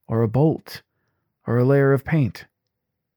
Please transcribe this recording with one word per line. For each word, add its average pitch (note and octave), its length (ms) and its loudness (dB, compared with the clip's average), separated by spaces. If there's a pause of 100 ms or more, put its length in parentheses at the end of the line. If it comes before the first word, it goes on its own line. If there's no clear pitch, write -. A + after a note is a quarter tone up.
or A2+ 160 -2
a A2+ 60 0
bolt C3+ 540 -2 (640)
or A#2 120 -2
a B2 80 2
layer C#3 260 2
of C#3 140 0
paint. D3 400 -2 (720)